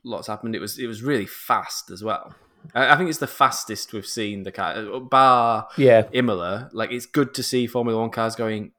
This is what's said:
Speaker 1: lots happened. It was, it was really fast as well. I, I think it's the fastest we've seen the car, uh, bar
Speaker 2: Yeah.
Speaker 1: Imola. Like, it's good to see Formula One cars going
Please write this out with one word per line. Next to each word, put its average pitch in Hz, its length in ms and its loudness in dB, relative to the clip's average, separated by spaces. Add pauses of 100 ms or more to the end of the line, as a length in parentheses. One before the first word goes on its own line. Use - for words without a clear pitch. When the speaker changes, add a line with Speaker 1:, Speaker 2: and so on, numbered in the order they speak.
Speaker 1:
lots 110 240 -8
happened. 110 260 -6
It 85 60 -6
was, 104 180 -10
it 123 80 -6
was 110 160 -10
really 123 240 -2
fast - 640 -4
as 95 140 -14
well. - 300 -6 (400)
I, 131 200 6
I - 20 6
think 170 140 -2
it's 151 80 -6
the 139 80 -4
fastest - 640 -2
we've 104 140 -10
seen 104 380 -6
the 95 80 -10
car, 87 220 -4
uh, 107 260 -8
bar 123 760 4
Speaker 2:
Yeah. 117 360 8
Speaker 1:
Imola. 107 600 -2
Like, 113 200 -4
it's 123 140 -8
good 139 280 0
to 127 80 -6
see 123 240 0
Formula 117 340 -2
One 113 100 -2
cars 113 260 -2
going 110 420 -6